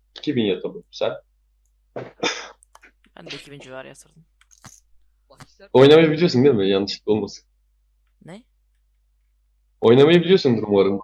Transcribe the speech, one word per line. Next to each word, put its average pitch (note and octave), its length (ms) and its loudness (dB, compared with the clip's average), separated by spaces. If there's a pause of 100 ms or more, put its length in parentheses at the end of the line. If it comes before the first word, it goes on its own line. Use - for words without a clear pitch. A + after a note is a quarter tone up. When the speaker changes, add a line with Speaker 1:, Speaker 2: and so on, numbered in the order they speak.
(180)
Speaker 1:
iki C#3+ 180 -8
bin A#2 80 -2
yatırdım - 460 -8
misal. G#2+ 240 -8 (2000)
Speaker 2:
Ben F3 100 -20
de D3 100 -18
iki C#3 140 -20
bin C#3+ 80 -20
civarı C3 300 -20
yatırdım. D#3+ 360 -20 (1500)
Speaker 1:
Oynamayı D3+ 380 6
biliyorsun D3+ 340 -2
değil C#3 100 4
mi? G2 140 -2
Yanlışlıkla G2+ 440 -4
olmasın. G2+ 320 -6 (800)
Speaker 2:
Ne? F#3+ 200 -20 (1400)
Speaker 1:
Oynamayı C#3 360 4
biliyorsundur E3 420 0
umarım G2 420 0